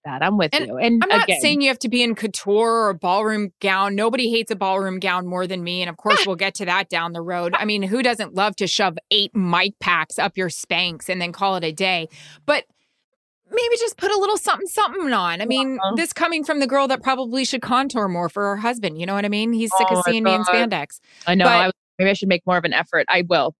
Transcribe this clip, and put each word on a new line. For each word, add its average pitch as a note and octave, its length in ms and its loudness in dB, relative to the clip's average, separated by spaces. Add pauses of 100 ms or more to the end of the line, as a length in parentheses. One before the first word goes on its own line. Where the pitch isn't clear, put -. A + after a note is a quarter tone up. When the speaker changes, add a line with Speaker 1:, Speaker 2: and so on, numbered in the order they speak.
Speaker 1:
that. C#3+ 180 -6
I'm G3+ 160 2
with D#3 160 2
Speaker 2:
And - 140 -2
Speaker 1:
you. G3+ 80 -8
And A#3 260 4
Speaker 2:
I'm F#4+ 60 2
not G4+ 160 4
Speaker 1:
again, - 160 2
Speaker 2:
saying D4 220 2
you C4+ 60 4
have B3+ 120 0
to B3 80 -4
be A#3+ 160 2
in A#3 100 0
couture A3 720 0
or G3 80 0
ballroom G#3 560 0 (100)
gown. G3 360 0
Nobody A3+ 340 0
hates A3+ 220 -2
a G3+ 40 -2
ballroom F#3+ 440 -2
gown F3+ 260 -2
more F3+ 220 -2
than F3+ 160 -6
me. F3+ 180 -4
And F3 80 -4
of E3 60 -14
course, - 260 0
Speaker 1:
<laughs> - 40 0
Speaker 2:
we'll F#3 100 -2
get F#3+ 200 -2
to G3+ 100 -8
that F#3 240 0
down E3+ 220 -2
the E3+ 100 -8
road. F3 360 -4
I G#3+ 60 -2
mean, G#3 180 -2
who A3 220 -2
doesn't G#3+ 300 -2
love G3 220 0
to F#3 120 -2
shove F#3 280 0 (140)
eight G3+ 240 2
mic F#3 460 2
packs E3 360 0
up - 200 -2
your F#3 140 -2
Spanx F3 580 -4
and F#3 120 -4
then F3 120 -4
call F#3+ 240 -2
it E3+ 80 -4
a D#3+ 80 -4
day? F3 360 -2 (380)
But C#4+ 200 0 (840)
maybe A#4 280 2
just A#4 180 -4
put F#4+ 140 -2
a G#4 80 2
little G4+ 180 0
something, F#4 300 -2
something E4+ 460 -2
on. F3 280 -2
I A3 60 -4
mean, C4 340 -2
Speaker 1:
Uh-huh. G3 160 0
Speaker 2:
this E4 160 -2
coming E4 320 -2
from D4 160 -2
the C#4 60 2
girl C4+ 220 2
that C4 140 -2
probably C4 420 -2
should B3 180 -2
contour B3 460 0
more F3 200 -2
for G3+ 140 -4
her G3+ 140 0
husband. G#3 420 -4
You F3 80 -6
know G3 80 -2
what G3+ 100 0
I G3+ 40 -2
mean? G#3+ 240 0
He's A3+ 240 0
sick F#3+ 140 6
Speaker 1:
Oh F3+ 80 2
Speaker 2:
of F3 80 0
Speaker 1:
my F3 60 2
Speaker 2:
seeing A3 120 0
me F#3+ 100 4
in F#3 80 0
Speaker 1:
God. G3 120 -4
Speaker 2:
spandex. G3+ 440 -2 (280)
Speaker 1:
I F3 80 2
know. F#3 100 6
Speaker 2:
But F3+ 80 6
Speaker 1:
I, F#3 180 4 (280)
maybe F#3+ 120 2
I G3 40 2
should F#3+ 140 -2
make F3+ 180 2
more F3+ 100 2
of E3 80 0
an E3 80 -2
effort. D#3+ 360 0
I F#3 200 4
will, D#3+ 320 2